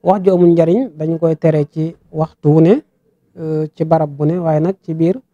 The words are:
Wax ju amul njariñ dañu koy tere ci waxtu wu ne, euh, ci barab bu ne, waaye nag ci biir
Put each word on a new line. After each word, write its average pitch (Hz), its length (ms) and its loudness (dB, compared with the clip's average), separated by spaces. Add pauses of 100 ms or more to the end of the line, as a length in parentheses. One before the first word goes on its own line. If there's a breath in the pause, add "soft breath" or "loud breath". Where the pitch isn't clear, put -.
Wax 185 220 0
ju 196 80 4
amul 175 220 4
njariñ 175 420 0
dañu 160 220 -4
koy 160 180 0
tere 156 340 0
ci 160 240 -6 (180)
waxtu 156 360 -4
wu 156 120 4
ne, 202 220 4 (560)
euh, 156 360 -6
ci 165 100 -6
barab 160 320 0
bu 147 80 -4
ne, 165 140 -2
waaye 160 220 -2
nag 185 220 -2
ci 165 120 -10
biir 175 260 -2 (140)